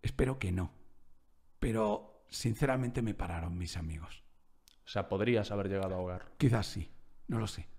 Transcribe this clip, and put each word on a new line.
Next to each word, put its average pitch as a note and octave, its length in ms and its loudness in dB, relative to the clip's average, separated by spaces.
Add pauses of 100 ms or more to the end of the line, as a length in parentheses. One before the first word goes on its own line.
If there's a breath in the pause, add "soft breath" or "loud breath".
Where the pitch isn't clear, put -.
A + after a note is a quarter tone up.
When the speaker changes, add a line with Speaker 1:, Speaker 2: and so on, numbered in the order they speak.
Speaker 1:
Espero C3+ 360 2
que F#2+ 140 0
no. F2+ 200 0 (880)
Pero, A2 720 2
sinceramente, B2+ 720 2
me A2 140 0
pararon E2+ 420 -2
mis F2 180 -4
amigos. D#2+ 480 -6 (640)
Speaker 2:
O - 20 -20
sea, - 220 -2
podrías G#2 400 4
haber G2+ 180 0
llegado F#2+ 280 0
a - 20 -2
ahogar. F2+ 400 -4
Speaker 1:
Quizás A#2 300 6
sí, - 240 -6 (360)
no A2+ 120 0
lo A2 80 0
sé. - 200 -8 (120)